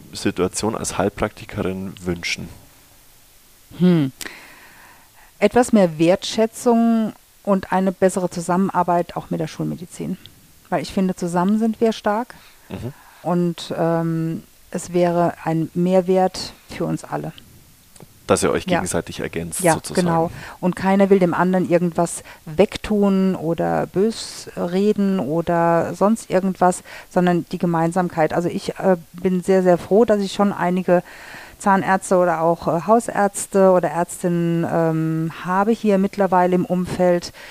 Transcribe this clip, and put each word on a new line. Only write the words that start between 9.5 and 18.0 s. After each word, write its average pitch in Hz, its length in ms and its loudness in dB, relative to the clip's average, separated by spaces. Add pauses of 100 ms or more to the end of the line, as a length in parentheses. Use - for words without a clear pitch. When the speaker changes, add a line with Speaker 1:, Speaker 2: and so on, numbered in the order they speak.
Speaker 2:
Weil 180 120 -2
ich - 120 -12
finde, 190 220 -2
zusammen 180 440 0
sind 226 220 -2
wir 226 100 2
stark 214 440 -4 (340)
Speaker 1:
Mhm. 107 240 -10 (280)
Speaker 2:
und, 175 560 -2
ähm, 165 640 -2 (280)
es 175 220 -8
wäre 175 400 2 (100)
ein 160 300 -2
Mehrwert 185 800 0 (160)
für - 160 -6
uns 160 180 -4
alle. - 280 -8 (920)